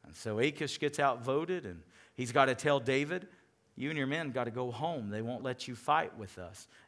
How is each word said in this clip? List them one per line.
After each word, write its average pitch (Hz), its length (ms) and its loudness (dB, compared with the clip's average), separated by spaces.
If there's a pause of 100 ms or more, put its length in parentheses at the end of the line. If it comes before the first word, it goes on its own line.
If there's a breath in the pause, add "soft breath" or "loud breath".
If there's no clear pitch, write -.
And 78 120 -18
so 107 240 -2
Achish 147 400 0
gets 147 180 0
outvoted, 139 640 0
and 87 200 -10 (300 loud breath)
he's 120 180 -2
gotta 131 240 6
tell 147 240 4
David, 147 480 0 (480 loud breath)
"You 139 140 -4
and 160 60 -4
your 135 120 0
men 147 240 -2
gotta 120 180 0
go 123 220 -2
home. 127 380 -4
They 107 120 -2
won't 120 220 -4
let 127 240 -4
you 123 80 -8
fight - 400 2
with 104 200 -10
us." 90 300 -12 (220 loud breath)